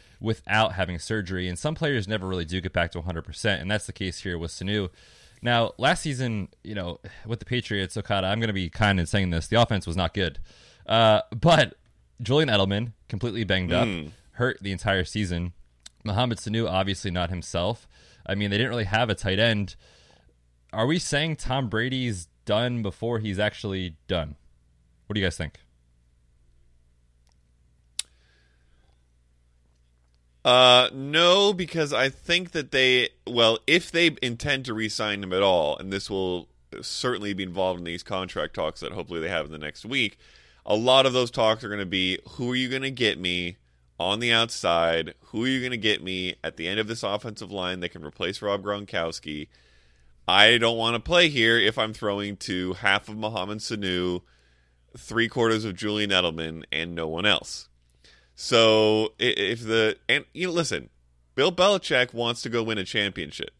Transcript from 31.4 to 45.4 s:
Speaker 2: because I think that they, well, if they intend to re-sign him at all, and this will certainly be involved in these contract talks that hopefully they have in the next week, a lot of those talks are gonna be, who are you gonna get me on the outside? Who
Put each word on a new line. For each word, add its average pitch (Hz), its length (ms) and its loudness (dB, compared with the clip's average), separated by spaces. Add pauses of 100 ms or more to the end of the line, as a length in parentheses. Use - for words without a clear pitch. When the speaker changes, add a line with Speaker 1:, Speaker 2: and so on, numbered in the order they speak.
Speaker 2:
because 165 400 -2
I 131 160 2
think 170 440 -2
that 147 180 -6
they, 127 400 4 (160)
well, 113 400 4
if 170 240 2
they 170 320 2
intend 131 440 -4
to 117 80 -6
re-sign 107 480 -4
him 92 100 -6
at 95 100 2
all, 85 340 4
and 95 160 -8
this 98 160 -4
will 92 400 -2 (320)
certainly 104 540 -4
be 95 80 -6
involved 92 380 -2
in 87 40 -10
these 85 180 -8
contract 92 520 -6
talks 80 260 -4
that 80 120 -8
hopefully 85 280 -6
they 80 80 -4
have 82 180 -4
in 73 60 -14
the 78 60 -12
next 76 260 -12
week, 117 340 -4 (460)
a 104 120 2
lot 127 300 6
of 127 60 4
those 123 180 2
talks 113 340 0
are 107 40 -10
gonna 101 180 -6
be, 92 320 0 (120)
who 123 220 -4
are 127 40 -2
you 127 120 -2
gonna 135 220 -6
get 117 280 0
me 87 380 -4 (420)
on 98 220 -2
the 120 120 0
outside? 85 840 0 (120)
Who 110 180 -4